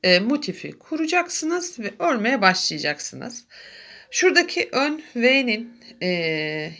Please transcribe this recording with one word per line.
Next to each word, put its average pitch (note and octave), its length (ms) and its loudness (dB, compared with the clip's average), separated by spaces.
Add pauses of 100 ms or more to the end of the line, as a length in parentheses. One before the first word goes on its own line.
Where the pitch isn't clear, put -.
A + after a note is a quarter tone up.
e, F3+ 180 6
motifi A3 520 -2
kuracaksınız E4 1040 -2
ve G#3 200 -8
örmeye A#3+ 440 2
başlayacaksınız. D#3 1000 -2 (640)
Şuradaki F4 640 2
ön D4+ 300 0 (140)
V'nin, A#3+ 640 2 (220)
e, D#3+ 760 -2